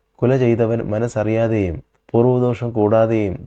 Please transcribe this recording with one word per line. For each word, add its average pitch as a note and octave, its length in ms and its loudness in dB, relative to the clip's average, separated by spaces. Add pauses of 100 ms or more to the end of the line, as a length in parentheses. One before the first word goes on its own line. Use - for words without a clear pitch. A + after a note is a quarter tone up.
(220)
കുല B2+ 140 2
ചെയ്തവൻ A#2 540 0
മനസ്സറിയാതെയും A2 920 -2 (280)
പൂർവ്വദോഷം B2 600 0
കൂടാതെയും A2 760 0